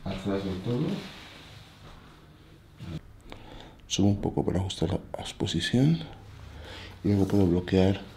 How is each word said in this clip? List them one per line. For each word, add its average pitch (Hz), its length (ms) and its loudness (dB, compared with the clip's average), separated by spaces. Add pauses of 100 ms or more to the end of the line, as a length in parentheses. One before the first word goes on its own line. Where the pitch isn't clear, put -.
Atrás 95 400 -4
del 92 180 -4
todo. 127 260 0 (3000)
Subo 98 200 4
un 101 140 4
poco - 240 0
para - 140 2
ajustar 95 300 -2
la - 100 0 (200)
exposición. 131 800 2 (1040)
Y 98 60 2
luego 98 180 6
puedo 101 200 6
bloquear 92 540 4 (160)